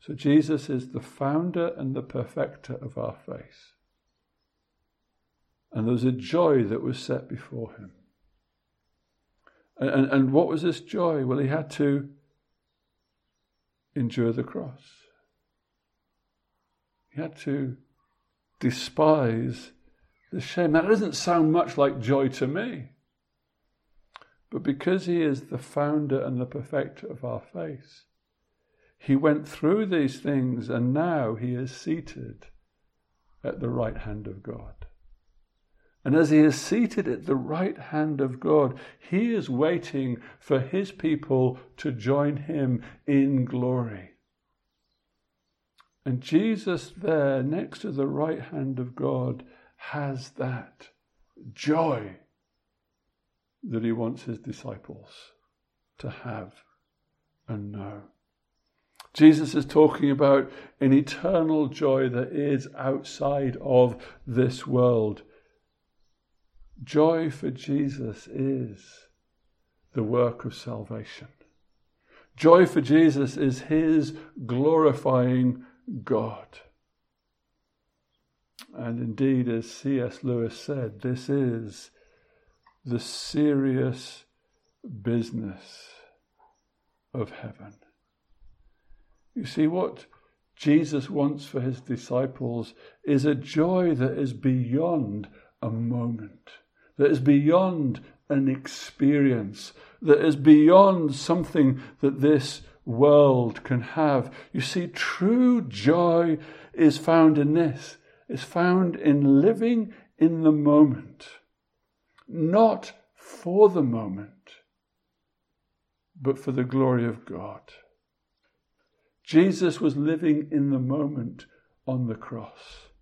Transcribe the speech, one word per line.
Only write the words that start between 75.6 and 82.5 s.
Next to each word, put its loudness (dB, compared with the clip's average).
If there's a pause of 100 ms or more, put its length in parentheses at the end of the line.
God. -6 (2000)
And -8
indeed, 0
as -4
C -4
S -6
Lewis -4
said, -8
this -6
is -4 (920)